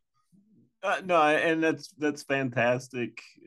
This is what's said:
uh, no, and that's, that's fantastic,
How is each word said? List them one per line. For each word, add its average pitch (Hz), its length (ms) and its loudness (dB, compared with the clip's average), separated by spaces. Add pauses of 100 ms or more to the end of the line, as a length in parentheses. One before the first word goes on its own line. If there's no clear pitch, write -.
(840)
uh, 185 220 -2
no, 175 160 4
and 156 420 2
that's, 156 360 -2
that's 147 240 -2
fantastic, 123 960 -2 (260)